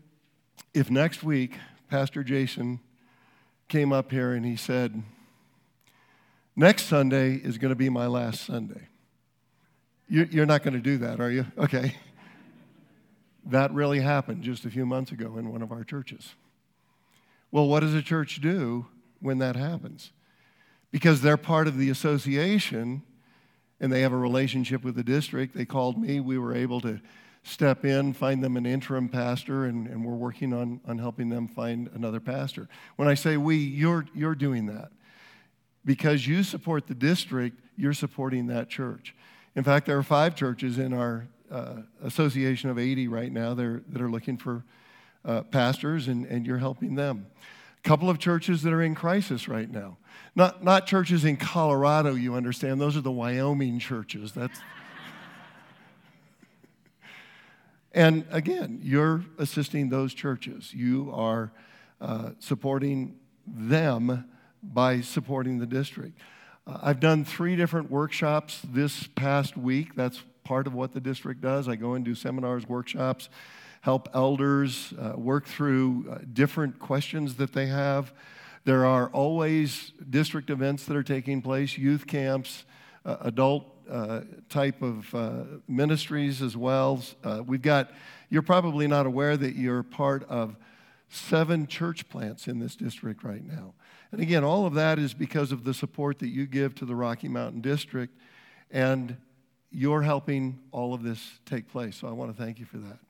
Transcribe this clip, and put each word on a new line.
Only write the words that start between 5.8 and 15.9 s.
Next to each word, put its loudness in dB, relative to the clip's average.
"Next 8
Sunday 4
is -4
gonna 0
be 2
my 0
last -2
Sunday." -8
You, 4
you're 4
not 6
gonna 0
do 2
that, -4
are 0
you? 0
Okay. 0
That 2
really 2
happened 0
just -6
a -8
few -2
months -2
ago -8
in -8
one -8
of -8
our -10
churches. -12